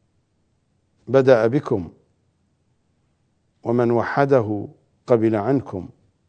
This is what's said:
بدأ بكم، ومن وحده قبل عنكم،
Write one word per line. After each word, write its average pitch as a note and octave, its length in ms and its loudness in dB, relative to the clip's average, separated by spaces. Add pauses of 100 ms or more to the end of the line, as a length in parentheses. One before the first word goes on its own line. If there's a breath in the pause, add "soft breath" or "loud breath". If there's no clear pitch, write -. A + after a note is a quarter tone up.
(1080)
بدأ B2 380 4
بكم، A2+ 460 -4 (1700)
ومن A#2+ 280 0
وحده A#2 760 -2 (380)
قبل A2+ 300 2
عنكم، G#2 520 -4 (400)